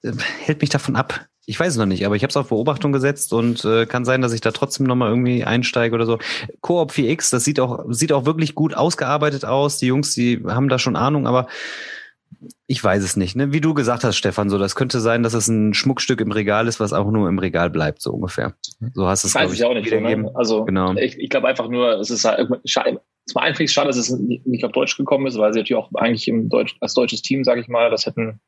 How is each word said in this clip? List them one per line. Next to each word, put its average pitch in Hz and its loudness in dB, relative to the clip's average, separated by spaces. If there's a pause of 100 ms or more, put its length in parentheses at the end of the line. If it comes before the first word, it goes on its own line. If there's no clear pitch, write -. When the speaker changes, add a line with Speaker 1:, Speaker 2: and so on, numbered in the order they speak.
Speaker 1:
äh, 123 -6 (320)
hält 151 0
mich 143 2
davon - 0
ab. - -4 (200)
Ich 107 -8
weiß 170 0
es 117 0
noch 110 2
nicht, 95 0
aber 104 2
ich 104 0
hab's 131 -2
auf 139 0
Beobachtung 135 0
gesetzt 139 0
und, 117 0
äh, 113 2
kann 123 -2
sein, 131 2
dass 120 0
ich 113 -4
da 110 0
trotzdem - -2
noch 127 2
mal 123 2
irgendwie 123 2
einsteige 117 0
oder 113 2
so. 113 0 (420)
Koop 170 0
vier 127 0
X, - 0
das 120 0
sieht 147 0
auch, 127 -2
sieht 123 0
auch 135 2
wirklich 156 0
gut 156 0
ausgearbeitet 147 0
aus. 139 2
Die 131 0
Jungs, 135 2
die 120 2
haben 127 2
da 131 4
schon 120 0
Ahnung, 139 2
aber 123 2 (1200)
ich 127 -2
weiß 101 2
es 92 -2
nicht, 95 -2
ne? 139 0
Wie 156 2
du 156 0
gesagt 120 0
hast, 110 2
Stefan, 101 0
so, 101 0
das 98 -2
könnte 127 0
sein, 117 2
dass 117 0
es 110 0
ein 107 2
Schmuckstück 127 0
im 110 0
Regal 104 0
ist, 113 -4
was 107 0
auch 101 2
nur 104 2
im 98 2
Regal 87 0
bleibt, 76 -2
so - -6
ungefähr. - -4 (400)
So 92 0
hast 98 0
du 98 -2
es, - 0
Speaker 2:
Ich - -
weiß 139 2
Speaker 1:
glaub - 2
Speaker 2:
es 123 -2
Speaker 1:
ich, 113 -4
Speaker 2:
ja 120 4
auch 123 2
nicht, 110 -2
so, 110 0
ne? 107 2
Speaker 1:
wiedergegeben. 107 -2
Speaker 2:
Also, 110 2
Speaker 1:
Genau. 95 2
Speaker 2:
ich, - -2
ich - -6
glaub 131 2
einfach 127 0
nur, 120 2
es 107 -4
ist 113 -2
halt, 113 2 (160)
scha-, - 0 (260)
zum - -2
einen 156 0
finde 160 0
ich 139 0
es - 0
schade, 143 4
dass 131 0
es 120 -2
nicht 120 -2
auf 113 -4
Deutsch - 0
gekommen 139 0
ist, 120 -4
weil 107 4
sie 113 2
natürlich 110 0
auch - -12
eigentlich 113 0
im 113 0
Deutsch-, 113 0
als - -6
deutsches 120 0
Team, 135 -2
sag 120 2
ich 117 -8
mal, 117 2
das 113 0
hätten 110 -6